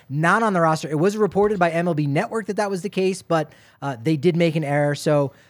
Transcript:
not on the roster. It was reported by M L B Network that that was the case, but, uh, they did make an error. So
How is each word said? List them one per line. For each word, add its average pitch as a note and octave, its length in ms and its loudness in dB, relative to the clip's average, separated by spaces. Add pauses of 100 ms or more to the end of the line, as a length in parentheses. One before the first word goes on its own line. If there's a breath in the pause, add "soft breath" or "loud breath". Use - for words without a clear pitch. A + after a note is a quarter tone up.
not E3+ 340 2
on G#3 100 0
the F3 80 2
roster. D#3+ 260 0
It D#3 120 -4
was G3+ 180 0
reported G#3 420 0
by F3 120 2
M E3+ 180 0
L E3+ 40 0
B D3+ 140 -2
Network F#3+ 380 -2
that G3+ 100 -6
that G#3 140 -2
was F#3+ 120 -6
the G3+ 80 -8
case, F#3+ 320 -2
but, D#3 300 -2 (300 soft breath)
uh, C#3 200 -6
they D#3+ 140 0
did D#3+ 220 0
make E3 180 2
an D#3+ 80 0
error. C#3+ 320 0
So C#3+ 380 0 (160 soft breath)